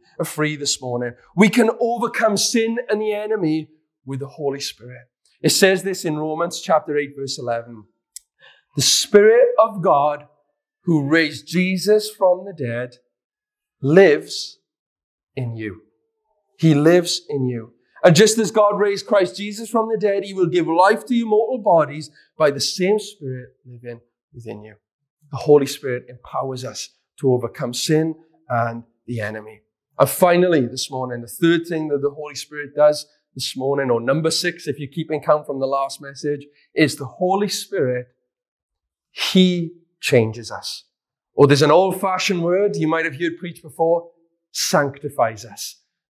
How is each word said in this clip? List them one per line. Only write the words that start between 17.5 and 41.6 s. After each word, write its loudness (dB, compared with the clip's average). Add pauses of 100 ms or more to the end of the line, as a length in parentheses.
"And 8
just 6
as 0
God 4
raised 0
Christ 2
Jesus -10
from 0
the -2
dead, 0
he -12
will 2
give 0
life 4
to -2
your 0
mortal 0
bodies 2 (280)
by 4
the -4
same 0
Spirit -14 (100)
living -16 (320)
within -14
you." -20 (560)
The -8
Holy 4
Spirit -8
empowers -8
us -12 (300)
to 2
overcome -2
sin 0 (320)
and -4 (240)
the -8
enemy. -10 (360)
And 4
finally, 4
this -10
morning, -8
the -14
third 0
thing -6
that -2
the -2
Holy -14
Spirit -12
does 2 (260)
this -8
morning, 0
or 2
number 0
six, -4
if -6
you're -10
keeping -6
count 0
from -6
the -2
last -4
message, -8 (300)
is 2
the -12
Holy -2
Spirit, -4 (1040)
he 0 (260)
changes 0
us. -12 (500)
Or 4
there's 2